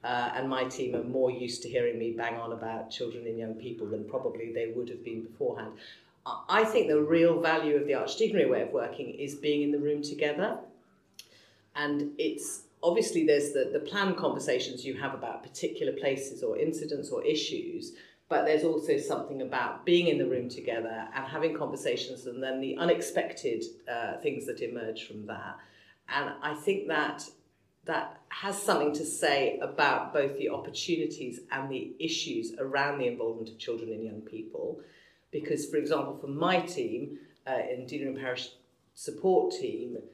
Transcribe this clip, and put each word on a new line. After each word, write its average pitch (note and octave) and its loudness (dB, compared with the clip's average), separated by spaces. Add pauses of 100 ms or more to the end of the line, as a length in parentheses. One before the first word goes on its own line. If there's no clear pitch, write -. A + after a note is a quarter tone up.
Uh, B2 0
and C3 -2
my C3 2
team B2+ -2
are A#2+ 0
more B2+ 2
used A#2+ -6
to - -8
hearing A#2+ 2
me A2+ 0
bang A#2 -2
on A#2 -6
about A2+ -6
children A#2 -6
and A2+ -4
young A2 -6
people A2+ -8
than G#2 -4
probably A#2 -4
they A#2 -2
would B2 -4
have - -10
been A2+ -6
beforehand. A2+ -4 (540)
I, A#2 -6
I G#3+ 8
think A3 4
the D3+ 8
real E3 8
value D#3 4
of C#3+ 4
the C#3 4
Archdeaconry D#3 4
way A2+ 4
of - -2
working B2 -2
is C#3 -6
being D3 2
in D3 4
the D3 4
room D3 2
together. D3 0 (1160)
And D3 0
it's, - -2 (180)
obviously F3 4
there's D3 6
the, C3+ 2
the D3+ 2
planned F#3+ 2
conversations C3 0
you C3+ -4
have C3 -4
about - -8
particular - -2
places - -2
or A2+ 0
incidents D3+ -2
or B2 -2
issues, - -2 (340)
But D#3 2
there's D#3 6
also D#3 4
something C3+ -4
about B2 -2
being F3 6
in D3 4
the F3 4
room B2 0
together A2+ -4
and C3+ -4
having D#3 0
conversations C3 -2
and B2 -6
then C3 -2
the C3+ -2
unexpected, D#3 0 (240)
uh, A#2 -4
things C3+ -2
that B2 -6
emerge A2+ -6
from G#2+ -12
that. G2 -8 (520)
And C#3 0 (120)
I D3+ -2
think G3 0
that D3 0 (580)
that - -2 (100)
has G3 -4
something D3 4
to - -2
say C#3 2
about C3+ 2
both C#3 2
the D3+ 0
opportunities C#3 -4 (100)
and C3+ -4
the - -6
issues A#2 -4
around C#3 0
the B2+ 0
involvement A2+ -2
of - -18
children A2+ -6
and A2 -6
young G#2+ -8
people. - -8 (500)
Because, D3 -2
for D#3 -2
example, D3 0
for C#3 -10
my E3+ 2
team, B2+ -4 (280)
uh, C3 0 (120)
in B2+ -6
Deanery C#3 -4
and C3 -4
Parish B2+ -6 (440)
support - 4
team - -4 (160)